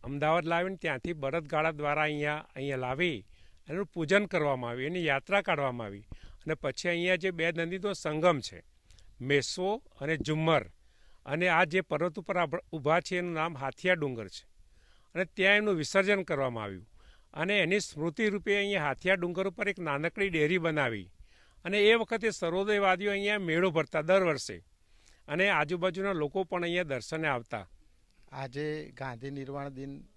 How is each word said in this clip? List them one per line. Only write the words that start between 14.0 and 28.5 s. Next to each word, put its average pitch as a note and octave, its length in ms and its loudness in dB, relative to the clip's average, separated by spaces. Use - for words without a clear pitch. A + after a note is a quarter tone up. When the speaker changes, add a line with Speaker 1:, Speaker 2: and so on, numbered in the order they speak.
Speaker 1:
છે - 140 -18
અને F3+ 120 0
ત્યાં G3 320 4
એમનું G#3 220 2
વિસર્જન G3 420 2
કરવામાં B2+ 420 -2
આવ્યું G2 220 -10
અને F3+ 260 0
એની F3 280 2
સ્મૃતિ E3+ 420 -2
રૂપે G3+ 280 0
અહીંયા G3+ 300 0
હાથિયા F3+ 340 0
ડુંગર F3 260 -2
ઉપર G3 200 -4
એક G3 140 -4
નાનકડી E3 500 -2
ડેરી E3 320 2
બનાવી B2+ 440 0
અને F#3 180 0
એ G#3+ 140 8
વખતે A3+ 340 0
સર્વોદયવાદીઓ G3 800 2
અહીંયા G3+ 360 0
મેળો E3+ 240 4
ભરતા D#3 360 0
દર F#3+ 180 6
વર્ષે C3+ 320 -2
અને E3 240 2
આજુબાજુના F3+ 720 0
લોકો D3 240 0
પણ F3 180 -2
અહીંયા E3+ 280 0
દર્શને D#3+ 360 -4
આવતા. A#2+ 380 -2
Speaker 2:
આજે C3+ 360 -6